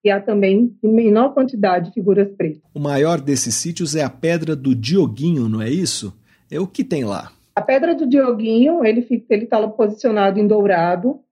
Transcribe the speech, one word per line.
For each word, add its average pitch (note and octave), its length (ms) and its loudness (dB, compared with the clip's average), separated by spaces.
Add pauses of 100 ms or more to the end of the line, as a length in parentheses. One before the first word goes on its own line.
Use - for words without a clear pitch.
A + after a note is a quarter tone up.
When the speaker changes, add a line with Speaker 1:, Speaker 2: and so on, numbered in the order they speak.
Speaker 1:
E G#3 80 0
há G3 120 0
também, G#3 600 0
em A3 120 2
menor A3+ 400 4
quantidade, G3+ 580 0
figuras G3 400 0
pretas. D#3+ 300 -6 (120)
Speaker 2:
O D3 60 -10
maior D3 400 0
desses C3+ 340 -2
sítios E3 440 -6
é D3+ 40 0
a C3 80 -2
Pedra D#3+ 460 -2
do C3 180 0
Dioguinho, B2+ 760 0
não A2 120 -2
é A2 80 -4
isso? D3 480 -4 (320)
É D3 80 -8
o F#3+ 80 -2
que - 200 -6
tem C#3+ 180 -4
lá? G2 300 -8 (200)
Speaker 1:
A G3+ 80 -4
Pedra D4 320 0
do D4+ 140 -2
Dioguinho, A#3+ 800 2
ele A3+ 160 2
fica, A#3 320 -2
ele G#3+ 120 0
tá A3 220 0
posicionado G#3 720 0
em G#3 80 2
Dourado. G3 720 2 (120)